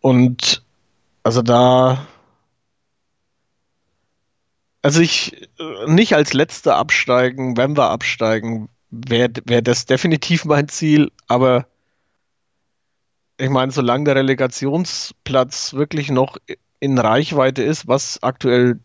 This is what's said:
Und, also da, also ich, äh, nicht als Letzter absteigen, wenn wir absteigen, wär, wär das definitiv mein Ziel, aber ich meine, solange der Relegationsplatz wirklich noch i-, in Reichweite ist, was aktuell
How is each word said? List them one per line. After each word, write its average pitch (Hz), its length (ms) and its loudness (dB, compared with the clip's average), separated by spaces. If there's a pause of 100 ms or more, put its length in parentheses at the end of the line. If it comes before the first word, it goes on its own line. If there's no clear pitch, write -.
Und, 123 600 2 (600)
also 117 180 2
da, 127 680 4 (2750)
also 151 200 2
ich, - 480 -4 (100)
äh, 123 280 -10
nicht 185 280 4
als 147 180 0
Letzter - 420 0
absteigen, 127 800 0
wenn 135 180 0
wir 127 140 2
absteigen, 110 800 -4 (220)
wär, 120 380 -2 (160)
wär 120 180 0
das 120 240 -2
definitiv 160 580 0
mein 147 240 0
Ziel, 151 420 2 (160)
aber 123 380 2 (1700)
ich 131 120 -4
meine, 131 220 0
solange 127 320 0
der 139 140 2
Relegationsplatz 135 1600 -4
wirklich 147 380 -4
noch 131 260 -2 (100)
i-, - 100 -12 (220)
in 135 200 -2
Reichweite 131 640 0
ist, 151 240 -4
was - 340 -4
aktuell 123 640 0